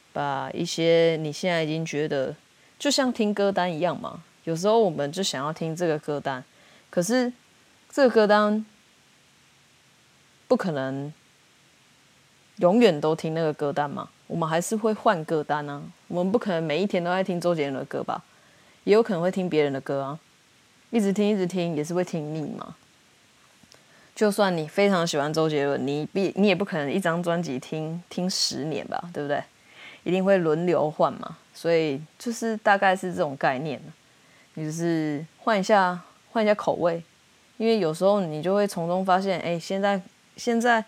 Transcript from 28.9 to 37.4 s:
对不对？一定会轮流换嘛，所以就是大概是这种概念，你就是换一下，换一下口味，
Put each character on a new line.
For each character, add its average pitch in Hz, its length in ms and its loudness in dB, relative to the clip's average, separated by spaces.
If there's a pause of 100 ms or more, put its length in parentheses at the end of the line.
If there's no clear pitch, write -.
对 147 100 -6
不 143 40 -6
对？ 143 140 -2 (640)
一 170 60 -4
定 185 160 2
会 196 140 6
轮 165 260 2
流 151 240 2
换 156 240 0
嘛， - 240 -12 (160)
所 - 180 -2
以 156 300 2 (160)
就 - 140 -6
是 226 260 -4
大 214 180 4
概 190 200 4
是 185 180 -4
这 180 80 -2
种 147 160 -2
概 139 220 0
念， 143 200 -6 (760)
你 156 100 -6
就 156 60 -4
是 160 520 -2 (140)
换 220 220 0
一 - 20 0
下， 185 400 4 (300)
换 226 120 0
一 214 40 2
下 208 80 4
口 - 180 0
味， 170 280 0 (560)